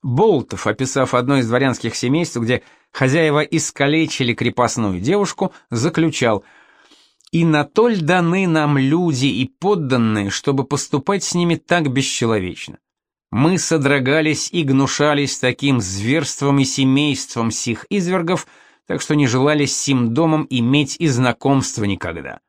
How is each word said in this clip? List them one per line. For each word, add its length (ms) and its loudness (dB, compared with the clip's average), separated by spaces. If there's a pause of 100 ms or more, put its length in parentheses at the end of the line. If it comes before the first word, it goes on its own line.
Болтов, 640 0
описав 460 -2
одно 240 2
из 100 0
дворянских 480 0
семейств, 400 -2
где 280 -2 (280)
хозяева 480 2
искалечили 960 0
крепостную 640 -2
девушку, 540 -2 (180)
заключал: 720 0 (920)
И 120 2
на 180 4
то 240 2
ль 120 0
даны 480 2
нам 300 2
люди 480 2
и 200 0
подданные, 840 0
чтобы 360 -2
поступать 580 -2
с 100 -6
ними 220 2
так 360 -2
бесчеловечно? 880 -2 (540)
Мы 260 2
содрогались 920 0
и 100 -2
гнушались 760 0
таким 420 0
зверством 800 -2
и 40 4
семейством 840 0
сих 400 -6
извергов, 560 -2 (400)
так 160 -6
что 140 -2
не 100 4
желали 400 2
с 100 -4
сим 380 0
домом 380 2
иметь 480 0
и 80 0
знакомства 760 0
никогда. 640 -6